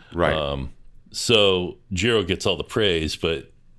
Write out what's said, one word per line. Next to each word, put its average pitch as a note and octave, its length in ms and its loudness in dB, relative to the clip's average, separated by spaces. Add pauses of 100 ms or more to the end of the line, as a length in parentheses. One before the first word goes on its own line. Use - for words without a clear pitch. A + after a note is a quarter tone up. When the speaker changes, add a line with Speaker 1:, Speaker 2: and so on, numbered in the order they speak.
(140)
Speaker 1:
Right. D#2+ 200 0
Speaker 2:
Um, C#2+ 400 -4 (380)
so G2 640 2 (140)
Jiro G#2 320 0
gets - 220 -2
all G2 100 2
the D2 80 -6
praise, E2+ 520 0
but, D#2+ 360 -4 (280)